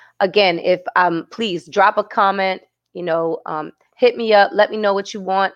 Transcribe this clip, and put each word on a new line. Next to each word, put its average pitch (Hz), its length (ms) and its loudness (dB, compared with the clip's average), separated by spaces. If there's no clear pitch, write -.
again, 190 400 2
if, 180 220 0
um, 170 380 0
please 196 340 -8
drop 202 320 2
a 208 60 -2
comment, 196 580 -2
you 180 100 -12
know, 165 420 -4
um, 156 280 -8
hit 247 200 2
me 226 160 0
up, 202 220 4
let 208 160 2
me 214 60 -8
know 202 180 0
what 196 180 -6
you 208 80 -12
want, 190 360 -2